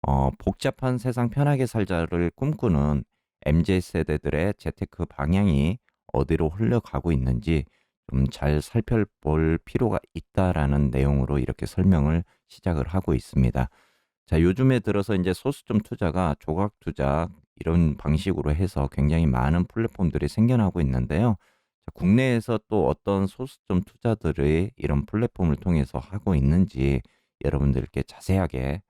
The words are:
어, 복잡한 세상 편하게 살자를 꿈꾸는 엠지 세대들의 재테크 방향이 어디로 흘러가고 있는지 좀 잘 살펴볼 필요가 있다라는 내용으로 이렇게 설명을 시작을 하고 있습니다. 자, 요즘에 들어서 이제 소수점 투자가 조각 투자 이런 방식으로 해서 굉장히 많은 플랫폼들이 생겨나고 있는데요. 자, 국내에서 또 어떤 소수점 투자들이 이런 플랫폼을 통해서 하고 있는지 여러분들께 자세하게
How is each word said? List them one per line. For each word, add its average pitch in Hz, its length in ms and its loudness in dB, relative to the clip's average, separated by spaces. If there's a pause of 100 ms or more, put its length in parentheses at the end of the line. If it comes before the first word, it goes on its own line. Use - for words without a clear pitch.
어, 67 300 2
복잡한 131 600 -4
세상 120 320 -2
편하게 143 340 2
살자를 87 720 -2
꿈꾸는 73 680 0 (440)
엠지 85 340 2
세대들의 80 800 -2
재테크 - 480 -8
방향이 85 720 0 (340)
어디로 78 380 0
흘러가고 101 600 -2
있는지 65 520 0 (460)
좀 65 200 2
잘 73 300 0
살펴볼 82 1040 0
필요가 - 360 -2 (120)
있다라는 73 800 0
내용으로 67 480 2
이렇게 - 260 -4
설명을 85 600 2 (240)
시작을 76 400 -4
하고 85 260 -2
있습니다. 64 560 0 (560)
자, 82 160 2
요즘에 127 380 4
들어서 101 340 -2
이제 92 180 0
소수점 117 480 -2
투자가 87 600 -2
조각 92 400 -4
투자 76 480 -2 (280)
이런 82 400 2
방식으로 76 560 -2
해서 76 360 -2
굉장히 76 380 0
많은 71 380 2
플랫폼들이 78 640 -2
생겨나고 110 520 2
있는데요. 73 560 0 (500)
자, - 80 -16
국내에서 117 720 2
또 95 200 2
어떤 98 380 0
소수점 98 560 -4
투자들이 82 920 -2
이런 71 300 -2
플랫폼을 95 500 0
통해서 76 420 -2
하고 98 360 -4
있는지 69 680 2 (440)
여러분들께 69 580 0
자세하게 82 880 -4